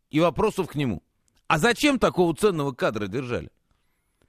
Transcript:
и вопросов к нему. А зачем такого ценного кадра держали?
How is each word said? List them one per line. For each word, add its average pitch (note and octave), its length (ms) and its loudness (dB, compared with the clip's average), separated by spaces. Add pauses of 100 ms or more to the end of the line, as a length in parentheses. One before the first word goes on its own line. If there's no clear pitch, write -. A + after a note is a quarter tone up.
(100)
и D3 100 0
вопросов F3 480 0
к - 60 -16
нему. A#2+ 280 -2 (460)
А D#3+ 100 2
зачем A#3+ 400 2
такого E3+ 380 2
ценного D#3 360 0
кадра A2 360 -4
держали? A#2+ 420 -6 (800)